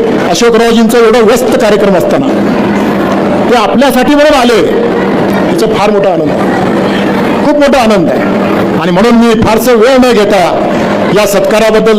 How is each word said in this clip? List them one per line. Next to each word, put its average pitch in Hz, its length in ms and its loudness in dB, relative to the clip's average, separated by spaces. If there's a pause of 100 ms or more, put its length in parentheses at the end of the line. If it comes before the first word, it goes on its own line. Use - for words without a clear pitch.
(300)
अशोकरावजींचं 233 680 2
एवढं 226 280 4
व्यस्त 240 340 0
कार्यक्रम 202 360 0
असताना 143 300 -2 (1200)
ते 240 80 2
आपल्यासाठी 247 560 0
म्हणून 294 200 4
आले, 240 260 2 (920)
याचा - 220 -2
फार 202 160 0
मोठा 196 220 0
आनंद 160 180 -2
आहे, - 1160 -2
खूप 294 140 0
मोठा 269 200 2
आनंद 208 300 0
आहे. 120 200 -2 (500)
आणि 175 120 -2
म्हणून 220 240 2
मी 233 160 2 (100)
फारसं 226 360 2
वेळ 254 200 4
न 254 140 2
घेता 208 260 2 (760)
या 208 100 2
सत्काराबद्दल 214 720 0